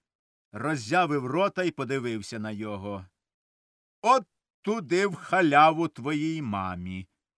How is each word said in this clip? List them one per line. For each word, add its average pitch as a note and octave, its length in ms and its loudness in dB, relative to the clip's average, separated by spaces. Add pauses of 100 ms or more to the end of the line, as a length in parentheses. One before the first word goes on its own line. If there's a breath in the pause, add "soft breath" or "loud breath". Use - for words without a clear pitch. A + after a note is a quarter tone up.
(520)
роззявив C#3+ 760 -2
рота F3+ 380 0
й E3 80 0
подивився A#2+ 680 -6
на G#2+ 120 -6
його. G2+ 540 -8 (960)
«От A#3+ 260 4 (340)
туди G3 460 0
в F3+ 80 -4
халяву D#3+ 720 6
твоїй D3+ 540 -4
мамі», F#2 680 -6 (320)